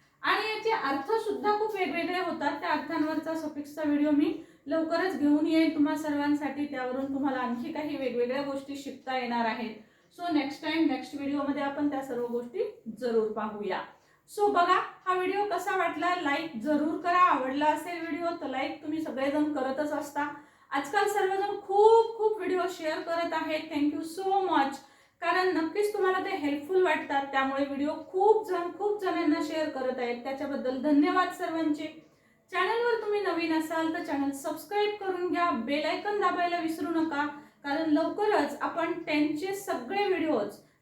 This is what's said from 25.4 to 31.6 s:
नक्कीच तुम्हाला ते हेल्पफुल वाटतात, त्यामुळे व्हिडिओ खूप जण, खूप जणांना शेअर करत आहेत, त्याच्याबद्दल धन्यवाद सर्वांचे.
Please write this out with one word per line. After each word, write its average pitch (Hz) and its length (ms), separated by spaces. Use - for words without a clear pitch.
नक्कीच 330 460
तुम्हाला 381 260
ते 392 100
हेल्पफुल 302 540
वाटतात, 277 420
त्यामुळे 269 400
व्हिडिओ 277 280
खूप 415 420
जण, 349 280
खूप 415 240
जणांना 330 420
शेअर 311 260
करत 254 300
आहेत, 240 240
त्याच्याबद्दल 269 580
धन्यवाद 339 480
सर्वांचे. 320 800